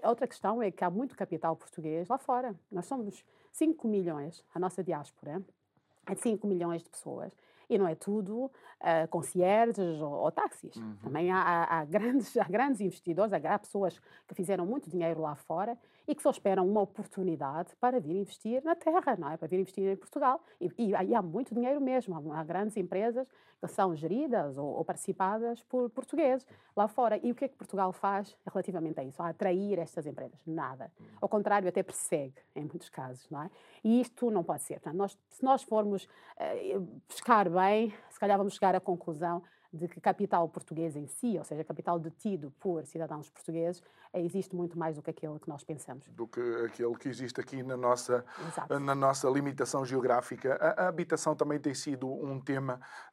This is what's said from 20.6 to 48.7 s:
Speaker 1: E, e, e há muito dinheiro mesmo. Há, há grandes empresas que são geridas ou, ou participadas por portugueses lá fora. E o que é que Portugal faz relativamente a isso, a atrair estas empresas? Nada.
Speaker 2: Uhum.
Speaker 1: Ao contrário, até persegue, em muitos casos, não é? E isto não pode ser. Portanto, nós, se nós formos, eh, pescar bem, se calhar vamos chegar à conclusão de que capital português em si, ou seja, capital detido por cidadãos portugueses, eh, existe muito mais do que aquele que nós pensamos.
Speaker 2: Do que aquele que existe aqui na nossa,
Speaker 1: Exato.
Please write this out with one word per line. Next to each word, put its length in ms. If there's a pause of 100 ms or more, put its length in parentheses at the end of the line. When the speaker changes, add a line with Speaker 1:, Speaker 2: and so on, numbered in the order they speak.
Speaker 1:
E, 160
e, 140
e 220
há 80
muito 320
dinheiro 280
mesmo. 520
Há, 60
há 60
grandes 320
empresas 500 (320)
que 80
são 280
geridas 600
ou, 100
ou 180
participadas 800
por 260
portugueses 560 (300)
lá 120
fora. 340
E 100
o 40
que 100
é 40
que 80
Portugal 340
faz 460 (120)
relativamente 500
a 40
isso, 180
a 80
atrair 500
estas 260
empresas? 400
Nada. 520
Speaker 2:
Uhum. 80 (140)
Speaker 1:
Ao 80
contrário, 400
até 160
persegue, 520 (200)
em 80
muitos 240
casos, 420
não 140
é? 60 (340)
E 160
isto 320
não 120
pode 200
ser. 120
Portanto, 200
nós, 220 (120)
se 140
nós 200
formos, 440 (300)
eh, 420 (280)
pescar 420
bem, 440 (160)
se 100
calhar 180
vamos 160
chegar 220
à 40
conclusão 640 (320)
de 140
que 120
capital 480
português 480
em 120
si, 300
ou 60
seja, 200
capital 360
detido 600
por 260
cidadãos 440
portugueses, 540 (300)
eh, 80
existe 340
muito 240
mais 160
do 60
que 80
aquele 300
que 100
nós 140
pensamos. 460
Speaker 2:
Do 180
que 120 (260)
aquele 300
que 140
existe 320
aqui 200
na 140
nossa, 480 (240)
Speaker 1:
Exato. 320